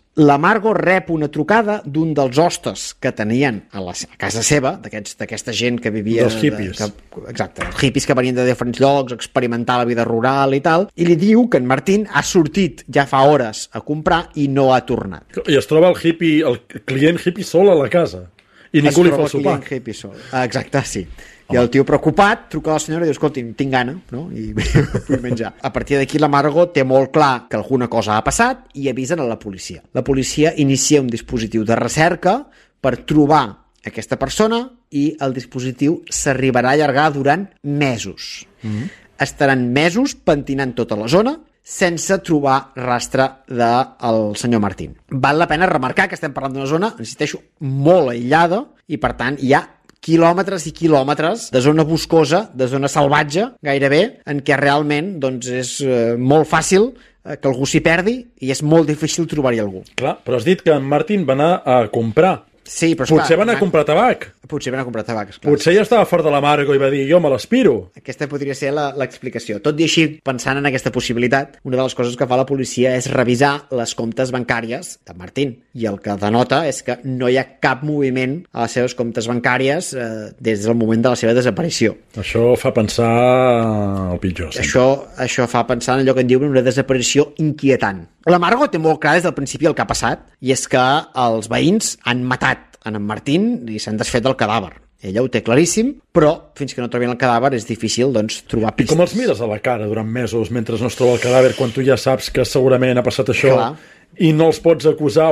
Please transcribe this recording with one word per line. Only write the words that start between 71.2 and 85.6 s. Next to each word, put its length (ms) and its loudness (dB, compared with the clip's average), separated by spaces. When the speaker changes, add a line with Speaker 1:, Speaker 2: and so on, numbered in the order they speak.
Speaker 1:
una 140 -4
de 60 0
les 120 -4
coses 200 -2
que 120 -2
fa 100 2
la 80 2
policia 500 0
és 160 -4
revisar 600 0
les 240 -4
comptes 360 -4
bancàries 760 -6
de 100 -20
Martín. 420 -6
I 140 -6
el 120 -4
que 160 -4
denota 520 0
és 160 -6
que 200 -6
no 260 -4
hi 80 4
ha 220 -6
cap 240 0
moviment 680 -2
a 100 -6
les 80 -4
seves 240 -2
comptes 320 -6
bancàries, 680 -2
eh, 420 -10
des 240 -2
del 120 0
moment 260 0
de 80 2
la 60 2
seva 180 0
desaparició. 640 0
Speaker 2:
Això 420 2
fa 140 -2
pensar 1400 2
el 60 -4
pitjor, 340 -6
sempre. 160 -4
Speaker 1:
Això, 160 4
això 320 -2
fa 180 0